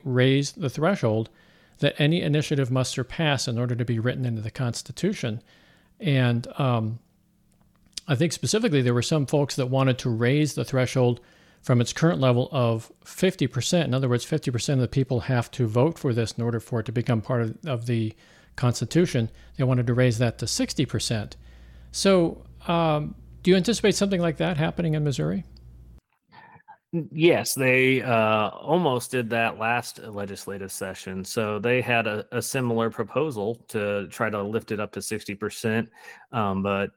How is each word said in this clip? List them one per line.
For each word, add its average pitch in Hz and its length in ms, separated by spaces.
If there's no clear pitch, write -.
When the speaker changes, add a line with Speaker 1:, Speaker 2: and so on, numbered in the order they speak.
Speaker 1:
raise 135 480
the 151 160
threshold 123 600
that - 180
any 156 240
initiative 143 500
must 127 200
surpass 139 560
in 117 100
order 123 180
to 120 100
be 113 140
written 127 260
into 113 160
the 107 100
Constitution. 123 920
And, 127 480
um, 117 420
I 151 80
think 147 180
specifically 170 480
there 123 120
were 120 80
some 147 240
folks 143 300
that 135 100
wanted 131 340
to 131 100
raise 127 440
the 135 100
threshold 123 580
from 120 180
its 120 100
current 165 280
level 127 320
of 117 400
fifty - 440
percent. 143 400
In 120 80
other 135 120
words, 120 160
fifty 147 280
percent 131 280
of 123 40
the 117 40
people 131 340
have 123 300
to 123 140
vote 123 320
for 131 160
this 113 200
in 120 100
order 117 160
for 117 200
it 107 60
to 117 60
become 113 300
part 123 200
of, 110 240
of 120 220
the 113 260
Constitution. 123 760
They 147 60
wanted 123 240
to 120 80
raise 123 240
that 120 180
to 113 100
sixty - 380
percent. - 500
So, 185 520
um, 160 480
do - 80
you 185 80
anticipate 196 380
something 196 260
like 165 160
that 165 200
happening 160 360
in 151 100
Missouri? 156 400
Speaker 2:
N-, 165 180
yes, 151 440
they, 131 480
uh, 110 460
almost 147 600
did 123 200
that 117 260
last 117 420
legislative 101 720
session. 95 540
So 107 340
they 120 220
had 117 240
a, 107 260
a 120 100
similar 117 480
proposal 117 680
to 101 400
try 110 200
to 104 140
lift 107 280
it 104 80
up 104 140
to 101 80
sixty 104 320
percent, 110 560
um, 101 300
but 98 360